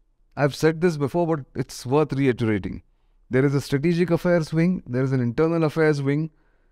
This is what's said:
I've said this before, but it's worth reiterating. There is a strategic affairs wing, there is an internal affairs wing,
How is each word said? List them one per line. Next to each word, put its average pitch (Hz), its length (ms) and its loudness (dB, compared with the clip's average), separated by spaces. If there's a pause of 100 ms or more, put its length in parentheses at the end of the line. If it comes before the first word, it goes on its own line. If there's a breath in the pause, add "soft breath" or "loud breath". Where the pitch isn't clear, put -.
(380)
I've 135 180 0
said 160 240 2
this 175 160 0
before, 147 320 -2
but 156 260 -2
it's - 320 -8
worth 139 280 0
reiterating. 110 680 0 (480)
There 131 160 2
is 139 100 0
a 139 40 0
strategic 165 520 0
affairs 170 420 0
wing, 170 340 0
there 123 160 -2
is 135 80 -2
an 135 80 2
internal 156 460 0
affairs 156 360 2
wing, 147 300 -2 (400)